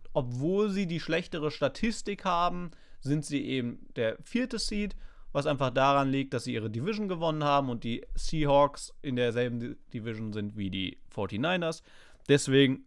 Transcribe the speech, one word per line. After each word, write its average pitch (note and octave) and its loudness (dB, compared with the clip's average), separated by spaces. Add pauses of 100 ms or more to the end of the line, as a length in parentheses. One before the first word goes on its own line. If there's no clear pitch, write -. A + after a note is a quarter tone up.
(140)
obwohl D3+ 2
sie F#3+ 0
die D#3+ -2
schlechtere D#3+ -2
Statistik G#3 -2
haben, F3 0 (300)
sind D3 0
sie C#3+ -2
eben A#2+ -4
der A2+ -2
vierte A#3+ -2
Seed, G#3 -4 (360)
was C#3+ 0
einfach C#3 0
daran C3+ 4
liegt, C3+ -2
dass A#2+ -2
sie B2 -6
ihre A2 -4
Division G3 -4
gewonnen D#3+ -2
haben C#3+ 4
und A#2 -4
die A#2 -4 (100)
Seahawks C#3+ 4
in C3 -2
derselben A#2+ 0
Di-, A#2 -8 (160)
Division A2 -6
sind G#2 -4
wie G2 -2
die F#2 -4
Forty-niners. D#3+ -2 (460)
Deswegen C3+ 6